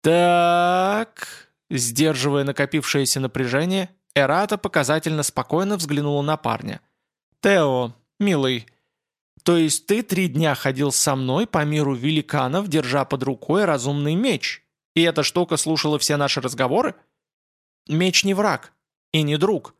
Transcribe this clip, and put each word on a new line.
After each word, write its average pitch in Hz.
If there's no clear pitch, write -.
«Так», 175
сдерживая 139
накопившееся 139
напряжение, 135
Эрата 175
показательно 156
спокойно 185
взглянула 147
на 151
парня. 113
«Тео, 139
милый, 135
то 175
есть 160
ты 220
три 190
дня 151
ходил 135
со 139
мной 135
по 151
миру 147
великанов, 147
держа 143
под 131
рукой 147
разумный 143
меч, 208
и 165
эта 165
штука 170
слушала 151
все 147
наши 143
разговоры?» 127
«Меч 175
не 196
враг 196
и 156
не 147
друг». 185